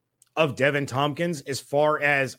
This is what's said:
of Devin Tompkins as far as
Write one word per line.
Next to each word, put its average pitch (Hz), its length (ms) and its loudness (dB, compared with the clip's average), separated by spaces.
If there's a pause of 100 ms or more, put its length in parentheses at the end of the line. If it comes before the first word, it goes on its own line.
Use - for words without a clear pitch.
(360)
of 151 200 2
Devin 139 300 2
Tompkins 147 560 -2
as 135 180 -8
far 151 400 0
as 143 400 0